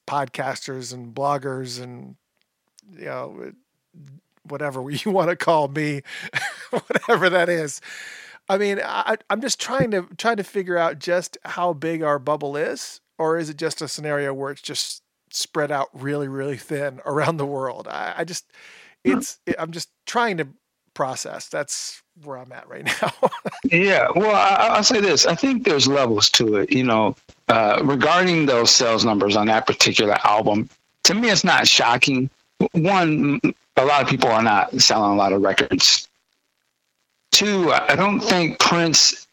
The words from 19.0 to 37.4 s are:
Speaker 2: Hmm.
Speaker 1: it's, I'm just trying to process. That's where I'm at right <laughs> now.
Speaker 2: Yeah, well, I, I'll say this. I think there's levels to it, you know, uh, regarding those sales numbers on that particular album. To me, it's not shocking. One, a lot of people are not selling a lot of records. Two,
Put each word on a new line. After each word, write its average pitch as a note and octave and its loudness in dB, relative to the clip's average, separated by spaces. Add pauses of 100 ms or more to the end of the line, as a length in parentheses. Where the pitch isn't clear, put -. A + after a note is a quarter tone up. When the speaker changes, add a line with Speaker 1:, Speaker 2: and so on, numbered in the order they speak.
Speaker 2:
Hmm. C4 2
Speaker 1:
it's, - -8 (200)
I'm E3 -8
just E3 -12 (180)
trying A#3 0
to D3 -4 (460)
process. - -6
That's - -8 (220)
where C#3 -14
I'm B2+ -20
at B2 -20
right C#3+ -16
<laughs> - -4
now. F3+ -2 (520)
Speaker 2:
Yeah, F#3 2
well, G#3+ 2
I, G3 4
I'll G#3+ 2
say A3+ 2
this. F#3 2
I E3+ 2
think B3+ 0
there's C#3+ 2
levels B2+ 2
to A2 2
it, - 0
you B2+ 2
know, A2 2 (340)
uh, G#2+ 4
regarding D#3 2
those A#2 4
sales A2+ 2
numbers G2+ 2
on G#2+ 2
that A2 2
particular - 2 (100)
album. G#2+ 2 (360)
To F3+ 2
me, A3+ 2
it's F#3+ 2
not C3 4
shocking. B2+ 2 (420)
One, D#3+ 2 (360)
a C3 4
lot C#3+ 4
of B2+ -2
people C3 2
are A2+ 4
not G#2 2
selling G#2 4
a G2+ 2
lot G2 4
of G2 2
records. - 2 (1200)
Two, G3 4